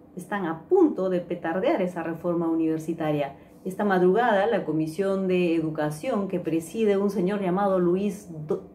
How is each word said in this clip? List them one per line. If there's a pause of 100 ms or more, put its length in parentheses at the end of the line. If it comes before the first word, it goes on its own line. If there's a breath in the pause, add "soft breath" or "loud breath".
(140)
están
a
punto
de
petardear
esa
reforma
universitaria. (300 loud breath)
Esta
madrugada,
la
Comisión
de
Educación,
que
preside
un
señor
llamado
Luis (160)
Do-,